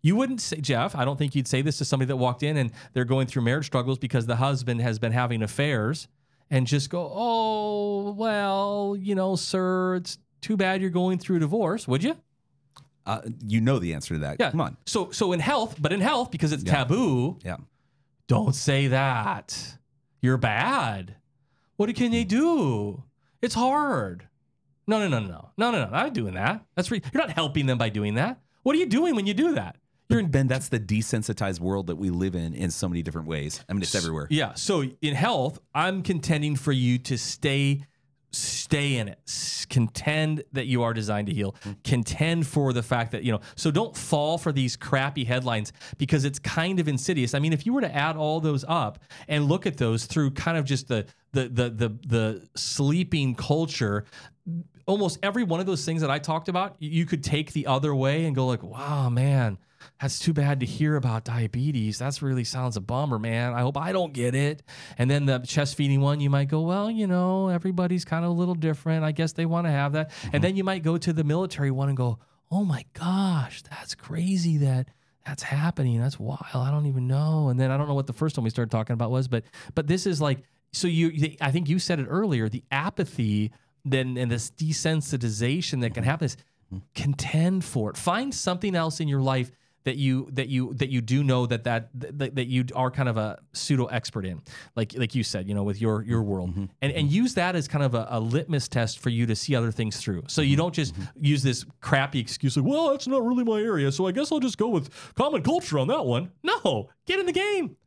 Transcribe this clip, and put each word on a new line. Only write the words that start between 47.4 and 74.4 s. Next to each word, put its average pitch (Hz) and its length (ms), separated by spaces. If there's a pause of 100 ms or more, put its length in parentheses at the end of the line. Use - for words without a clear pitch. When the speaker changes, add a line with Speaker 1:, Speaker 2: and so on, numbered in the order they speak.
Speaker 1:
if - 120
you 233 80
were 269 100
to 170 120
add 151 220
all 156 240
those 151 260
up 151 320 (300)
and 151 160
look 170 220
at 147 100
those 113 300
through 143 260
kind 165 260
of 143 60
just 135 240
the, 110 180 (240)
the, 135 180
the, 120 220
the, 117 180 (200)
the 110 480
sleeping 143 800
culture, 120 680 (840)
almost 196 360
every 202 220
one 170 160
of 190 60
those 180 180
things 165 160
that 147 100
I 143 80
talked 160 300
about, 185 240
y-, 151 180
you 165 160
could 160 160
take 147 300
the 147 160
other 139 260
way 139 300
and 151 100
go 127 140
like, 123 160
"Wow, 135 440
man, 123 480 (440)
that's 139 180
too 170 140
bad 143 280
to 123 60
hear 151 300
about 117 280
diabetes. 117 760
That's 139 240
really 131 200
sounds 123 340
a 104 40
bummer, 127 400
man. 117 320
I 117 80
hope 135 160
I 165 160
don't 175 200
get 123 220
it." 143 300 (340)
And 123 100
then 143 180
the 131 140
chest 143 360
feeding 139 240
one, 143 180
you 143 120
might 139 180
go, 156 140
"Well, 196 280
you 220 160
know, 185 420
everybody's 180 560
kind 165 200
of 175 80
a - 20
little 175 220
different. 160 480
I 156 80
guess 160 200
they 165 140
wanna 170 240
have 143 220
that." 156 180
Speaker 2:
Mm-hmm. - 220
Speaker 1:
And 147 100
then 190 140
you 190 80
might 190 180
go 165 160
to 170 140
the 160 100
military 147 480
one 135 180
and 139 80
go, 120 220 (320)
"Oh 196 140
my 143 200 (100)
gosh, 175 680
that's - 320
crazy 170 600